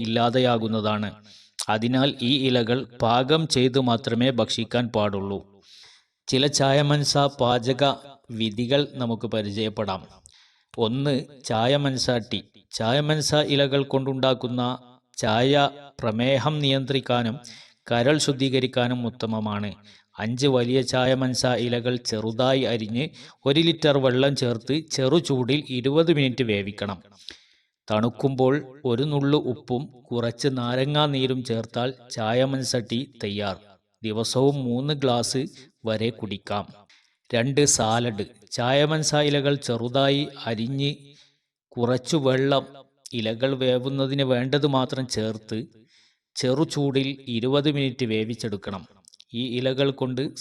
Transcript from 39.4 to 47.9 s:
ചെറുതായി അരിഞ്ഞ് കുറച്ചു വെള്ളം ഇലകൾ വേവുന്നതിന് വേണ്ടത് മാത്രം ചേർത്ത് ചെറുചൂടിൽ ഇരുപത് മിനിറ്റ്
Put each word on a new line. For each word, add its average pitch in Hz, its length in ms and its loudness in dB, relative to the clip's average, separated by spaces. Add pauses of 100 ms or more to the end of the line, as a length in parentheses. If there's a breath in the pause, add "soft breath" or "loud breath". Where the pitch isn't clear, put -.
ചെറുതായി 135 560 0 (280)
അരിഞ്ഞ് 135 420 -2 (840 soft breath)
കുറച്ചു 123 440 0
വെള്ളം 135 460 2 (500)
ഇലകൾ 117 420 -2
വേവുന്നതിന് 135 760 0
വേണ്ടത് 131 360 2
മാത്രം 131 380 0 (100)
ചേർത്ത് 110 420 -4 (800 soft breath)
ചെറുചൂടിൽ 135 720 0 (180)
ഇരുപത് 131 440 0
മിനിറ്റ് 135 340 -2